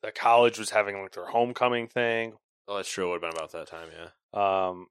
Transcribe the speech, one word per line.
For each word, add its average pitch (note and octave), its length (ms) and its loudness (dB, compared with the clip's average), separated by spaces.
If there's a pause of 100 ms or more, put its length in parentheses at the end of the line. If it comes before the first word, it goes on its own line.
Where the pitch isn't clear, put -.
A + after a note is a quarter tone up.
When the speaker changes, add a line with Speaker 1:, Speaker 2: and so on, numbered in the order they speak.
Speaker 1:
The G#2+ 100 -6
college A#2+ 440 6
was G#2+ 120 -6
having, G2+ 320 0
like, F#2+ 100 -10
their F2+ 140 -12
homecoming A#2+ 640 0
thing. A#2 460 -2 (320)
Speaker 2:
Oh, G2+ 100 -6
that's F#2+ 120 -6
true. F#2+ 180 -4
It - 20 -2
would F2 140 -4
have E2+ 100 -6
been D#2+ 40 -6
about D#2 140 -8
that E2 160 -12
time, E2 240 -16
yeah. E2 180 -18 (600)
Speaker 1:
Um, F2+ 220 -10